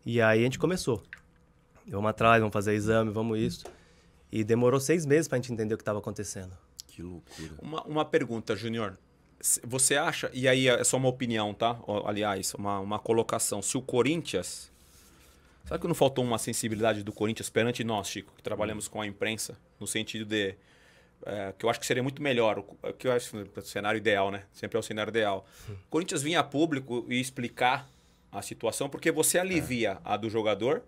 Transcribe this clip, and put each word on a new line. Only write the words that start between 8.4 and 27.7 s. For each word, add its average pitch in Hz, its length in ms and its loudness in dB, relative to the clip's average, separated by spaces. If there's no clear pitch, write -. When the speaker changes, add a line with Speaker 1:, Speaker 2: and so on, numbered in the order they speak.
Speaker 3:
Júnior. 110 420 -6
Se, - 240 0
você 131 320 2
acha, 156 360 -2
e 127 140 0
aí 131 220 6
é 120 140 4
só - 140 2
uma 131 120 4
opinião, 117 440 0
tá? 117 320 0
Ó, 104 220 -2
aliás, 101 460 -2
uma, 101 260 -2
uma 101 200 -4
colocação. 110 600 0
Se - 160 -2
o 127 40 -2
Corinthians 127 920 -2
sabe - 160 -6
que - 60 -4
não 170 80 0
faltou 131 280 4
uma 117 140 0
sensibilidade 110 680 -2
do 104 100 -8
Corinthians 110 360 -2
perante 120 340 0
nós, 107 260 -4
Chico, - 260 -10
que - 80 -20
trabalhamos 107 440 -4
com - 140 -10
a 107 60 -6
imprensa, 107 500 -6
no 104 80 -10
sentido 110 380 -4
de, 104 300 0
é, 98 320 -6
que - 80 -6
eu 110 40 2
acho 117 100 0
que - 60 -8
seria 123 180 0
muito 135 180 -4
melhor, 117 380 2
o, - 340 -10
que - 140 -6
eu 127 60 2
acho 120 240 -4
o 101 240 -10
cenário 104 360 -2
ideal, 101 320 4
né? 98 220 -8
Sempre - 260 -8
é - 20 4
o 110 40 -6
cenário 107 260 -4
ideal. 104 360 0
Speaker 1:
Hum. 104 40 -12
Speaker 3:
O 95 160 -20
Corinthians 170 320 -2
vinha 156 200 2
a - 20 4
público 135 640 0
e 123 120 0
explicar 127 680 0